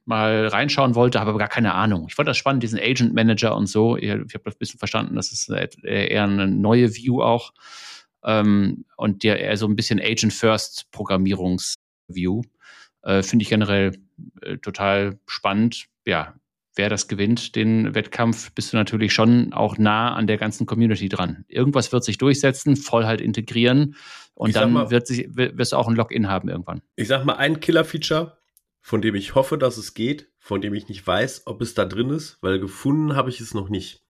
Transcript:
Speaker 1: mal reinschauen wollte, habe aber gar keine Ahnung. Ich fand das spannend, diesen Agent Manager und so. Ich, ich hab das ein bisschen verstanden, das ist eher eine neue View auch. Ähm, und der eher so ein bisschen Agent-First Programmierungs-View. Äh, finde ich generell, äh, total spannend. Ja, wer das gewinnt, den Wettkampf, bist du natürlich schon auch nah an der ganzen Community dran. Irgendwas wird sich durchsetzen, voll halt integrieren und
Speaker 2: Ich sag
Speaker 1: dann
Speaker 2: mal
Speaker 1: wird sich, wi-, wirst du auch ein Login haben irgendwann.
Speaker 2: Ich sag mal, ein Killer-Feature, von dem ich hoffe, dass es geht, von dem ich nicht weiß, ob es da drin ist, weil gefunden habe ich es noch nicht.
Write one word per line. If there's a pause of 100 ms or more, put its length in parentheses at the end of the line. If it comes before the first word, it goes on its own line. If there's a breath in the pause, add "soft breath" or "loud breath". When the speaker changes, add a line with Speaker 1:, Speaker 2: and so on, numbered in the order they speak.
Speaker 1:
mal
reinschauen
wollte,
habe
aber
gar
keine
Ahnung.
Ich
fand
das
spannend,
diesen
Agent
Manager
und
so.
Ich,
ich
hab
das
ein
bisschen
verstanden,
das
ist
eher
eine
neue
View
auch. (720 loud breath)
Ähm, (100)
und
der
eher
so
ein
bisschen
Agent-First
Programmierungs-View. (640 loud breath)
Äh,
finde
ich
generell, (440)
äh,
total
spannend. (180)
Ja, (380)
wer
das
gewinnt,
den
Wettkampf,
bist
du
natürlich
schon
auch
nah
an
der
ganzen
Community
dran.
Irgendwas
wird
sich
durchsetzen,
voll
halt
integrieren (380 loud breath)
und
Speaker 2:
Ich
sag
Speaker 1:
dann
Speaker 2:
mal
Speaker 1:
wird
sich,
wi-,
wirst
du
auch
ein
Login
haben
irgendwann. (140)
Speaker 2:
Ich
sag
mal,
ein
Killer-Feature, (420)
von
dem
ich
hoffe,
dass
es
geht, (100)
von
dem
ich
nicht
weiß,
ob
es
da
drin
ist,
weil
gefunden
habe
ich
es
noch
nicht.